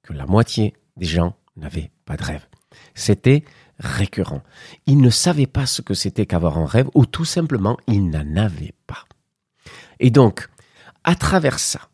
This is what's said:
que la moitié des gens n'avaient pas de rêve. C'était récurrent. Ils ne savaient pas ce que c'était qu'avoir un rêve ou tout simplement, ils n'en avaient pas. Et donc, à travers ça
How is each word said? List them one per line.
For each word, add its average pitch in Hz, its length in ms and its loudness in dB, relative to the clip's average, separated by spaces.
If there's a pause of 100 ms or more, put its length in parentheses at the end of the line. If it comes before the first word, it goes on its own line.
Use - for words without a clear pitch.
que 82 100 -16
la 69 140 -10
moitié 107 480 2 (200)
des 90 120 -8
gens 85 280 0 (220)
n'avaient 76 340 -12 (140)
pas - 100 -10
de - 80 -10
rêve. - 240 -10 (480)
C'était 131 480 2 (340)
récurrent. 87 640 -4 (440)
Ils 143 140 6
ne 127 100 8
savaient 147 380 2
pas 135 180 -4
ce - 160 -6
que - 120 -6
c'était 101 320 -4
qu'avoir 82 320 -2
un 80 80 0
rêve 123 280 0
ou 135 120 6
tout - 200 -8
simplement, 131 520 -2 (100)
ils 101 220 2
n'en 76 280 -4
avaient 87 360 -4 (140)
pas. - 160 -16 (960)
Et 127 120 4
donc, 117 360 4 (560)
à 175 120 2
travers 160 440 -2
ça - 340 -8